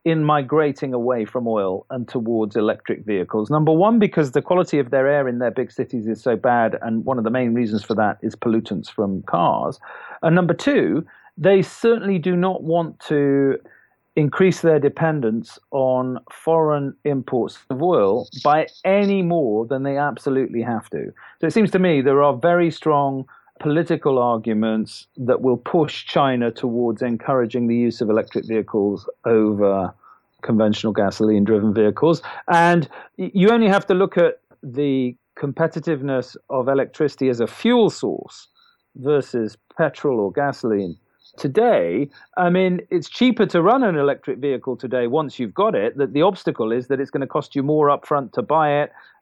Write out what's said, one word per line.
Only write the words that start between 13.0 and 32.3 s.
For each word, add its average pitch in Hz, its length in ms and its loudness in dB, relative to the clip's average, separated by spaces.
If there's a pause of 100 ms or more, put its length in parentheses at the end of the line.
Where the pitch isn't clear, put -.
to 139 560 2 (600)
increase 160 420 2
their 156 200 4
dependence 139 800 -2 (140)
on 127 480 -2 (100)
foreign 151 640 0 (120)
imports 131 540 -4 (100)
of 131 120 -6
oil 123 460 0 (160)
by 151 240 2 (160)
any 196 380 2
more 139 440 0
than 135 180 -4
they 139 140 -4
absolutely 135 640 -2
have 110 280 -6
to. 65 240 -10 (260)
So 160 80 -2
it 151 60 -2
seems 214 180 4
to 190 80 2
me 170 220 2
there 139 200 4
are 143 140 4
very 170 360 2
strong 139 540 0 (340)
political 151 600 0
arguments 110 960 -2
that 120 260 0
will 123 160 2
push - 480 -2
China 127 460 0
towards 117 500 -4
encouraging 120 640 -2
the 117 80 0
use 120 260 0
of 110 80 -2
electric 110 360 -2
vehicles 104 640 -2 (180)
over 101 680 2 (480)
conventional 110 500 0
gasoline-driven 104 800 2
vehicles. 113 480 2 (300)